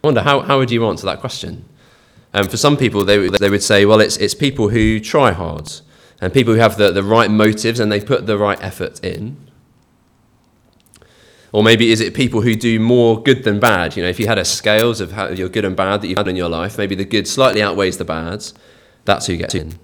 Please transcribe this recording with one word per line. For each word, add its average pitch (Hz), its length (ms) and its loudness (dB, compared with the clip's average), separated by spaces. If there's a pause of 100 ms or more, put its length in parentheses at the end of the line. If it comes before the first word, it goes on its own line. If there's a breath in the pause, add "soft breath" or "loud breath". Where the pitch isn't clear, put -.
I 147 60 2
wonder, 120 140 2
how, 143 180 2
how 139 180 0
would 127 140 0
you 117 140 0
answer 95 200 -4
that 85 140 -6
question? - 460 -12 (680 soft breath)
Um, 101 140 0
for - 80 -8
some 147 200 2
people, 107 280 0
they, 101 240 4
they 101 220 2
would 101 120 0
say, 101 220 4
well, 107 160 6
it's, - 160 2
it's - 180 -4
people 135 360 -2
who 110 280 2
try 127 320 2
hard 82 400 -8 (520 soft breath)
and 90 120 -4
people 117 180 4
who 110 80 4
have 107 160 4
the, 101 160 4
the 98 100 0
right 107 280 4
motives 110 500 2
and 104 100 0
they 104 80 0
put 104 280 -2
the 107 100 -2
right 101 260 -2
effort - 400 -10
in. 107 360 -10 (2000 soft breath)
Or 107 120 2
maybe 113 280 6
is 110 120 4
it 104 100 -4
people 117 300 0
who 117 120 2
do 113 240 0
more 113 440 2
good 135 200 2
than 104 160 0
bad? 92 380 0
You 92 60 -4
know, 90 80 -2
if 90 100 -6
you 101 60 -2
had 110 100 0
a 92 80 -2
scales 110 560 0
of 87 120 -6
how, 101 160 -6
your 92 200 -6
good 101 160 -4
and 92 100 -4
bad 98 280 -2
that 92 60 -6
you've 92 100 -2
had 101 100 -2
in 92 80 -4
your 87 140 -2
life, 85 260 -6
maybe 101 180 -4
the 98 120 -6
good 101 200 -2
slightly 127 360 0
outweighs 95 340 -2
the 92 80 -8
bad. 82 400 -8 (640 soft breath)
That's - 220 -2
who 87 100 -4
gets - 160 -6
in. 80 300 -8